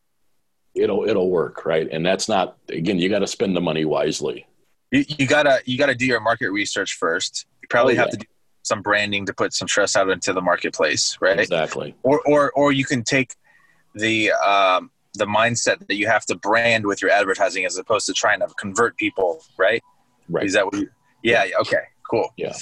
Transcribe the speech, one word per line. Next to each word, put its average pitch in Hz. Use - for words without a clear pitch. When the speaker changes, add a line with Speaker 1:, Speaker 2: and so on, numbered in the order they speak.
Speaker 1:
it'll, 101
it'll 95
work, -
right? 80
And 80
that's 95
not, 95
again, 90
you 92
gotta 101
spend 98
the 87
money 80
wisely. 73
Speaker 2:
You, 139
you 135
gotta, 143
you 127
gotta 139
do 123
your 120
market 113
research 101
first. -
You -
probably 123
Speaker 1:
Oh, -
Speaker 2:
have 120
Speaker 1:
yeah. -
Speaker 2:
to 107
do 104
some 107
branding 101
to 95
put 101
some -
trust 101
out 98
into 92
the 90
marketplace, -
right? 95
Speaker 1:
Exactly. 78
Speaker 2:
Or, 147
or, 143
or 143
you 135
can 123
take 131
the, 107
um, 92
the 104
mindset 107
that 101
you 101
have 110
to 101
brand 113
with 101
your 95
advertising 95
as 90
opposed 98
to 95
trying 101
to 101
convert 107
people, 92
right? 104
Speaker 1:
Right. 82
Speaker 2:
Is 92
that 101
what 98
you, 101
yeah, 110
Speaker 1:
Yeah. 90
Speaker 2:
yeah, 85
okay, 110
cool. 107
Speaker 1:
Yeah, -